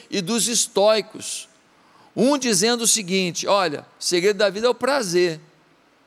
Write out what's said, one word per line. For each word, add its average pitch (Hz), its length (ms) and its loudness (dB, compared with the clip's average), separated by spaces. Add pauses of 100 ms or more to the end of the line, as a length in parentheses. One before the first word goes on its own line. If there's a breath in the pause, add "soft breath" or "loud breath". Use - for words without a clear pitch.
(100)
e 196 120 -4
dos 196 260 -2
estoicos. - 1000 -2 (680 soft breath)
Um 269 220 2
dizendo 233 440 0
o 226 40 -2
seguinte: 185 600 -2
"Olha, 175 380 0 (160)
o - 20 -14
segredo 185 360 0
da 202 100 2
vida 208 180 -2
é 247 40 4
o 233 40 -2
prazer." 180 680 0 (680)